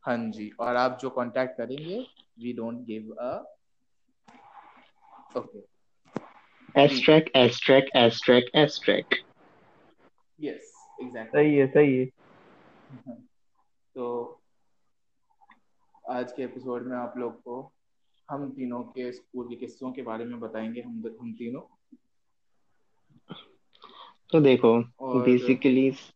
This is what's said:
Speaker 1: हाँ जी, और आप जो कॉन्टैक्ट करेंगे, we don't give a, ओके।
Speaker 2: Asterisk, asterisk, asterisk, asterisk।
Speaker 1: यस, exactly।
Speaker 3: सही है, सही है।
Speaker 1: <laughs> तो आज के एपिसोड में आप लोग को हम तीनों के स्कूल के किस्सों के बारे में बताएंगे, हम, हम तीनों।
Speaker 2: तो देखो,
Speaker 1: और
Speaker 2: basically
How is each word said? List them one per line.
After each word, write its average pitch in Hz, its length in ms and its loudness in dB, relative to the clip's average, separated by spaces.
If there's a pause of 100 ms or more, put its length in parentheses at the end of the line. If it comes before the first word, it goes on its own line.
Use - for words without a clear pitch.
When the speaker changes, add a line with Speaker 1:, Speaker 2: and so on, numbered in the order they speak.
Speaker 1:
हाँ 117 300 -4
जी, 104 280 -12
और 120 160 -2
आप 127 260 0
जो 135 80 -6
कॉन्टैक्ट 127 480 -4
करेंगे, 151 480 -10 (380)
we 120 160 -8
don't 117 200 -8
give 110 460 -12
a, 156 140 -8 (2000)
ओके। 107 240 -14 (1300)
Speaker 2:
Asterisk, 151 480 4
asterisk, 131 500 6 (120)
asterisk, 127 680 4
asterisk। - 500 -2 (1300)
Speaker 1:
यस, - 300 -12 (280)
exactly। 120 260 -12
Speaker 3:
सही 147 280 4
है, 135 120 6
सही 139 300 6
है। 127 80 0
Speaker 1:
<laughs> - 1080 -20 (800)
तो 120 440 -10 (1700)
आज 123 220 -8
के 135 120 -10
एपिसोड 123 400 -10
में 123 140 -8
आप 120 200 -10
लोग 117 260 -10
को 127 300 -14 (580)
हम 139 180 -10
तीनों 123 300 -10
के 123 320 -12
स्कूल 120 380 -14
के 120 60 -12
किस्सों 127 360 -12
के 127 100 -12
बारे 117 240 -8
में 120 140 -12
बताएंगे, 113 420 -10
हम, 117 220 -12 (180)
हम 117 120 -12
तीनों। 120 560 -14 (2500)
Speaker 2:
तो 165 80 4
देखो, 120 440 6 (160)
Speaker 1:
और 127 300 0
Speaker 2:
basically 131 680 2 (200)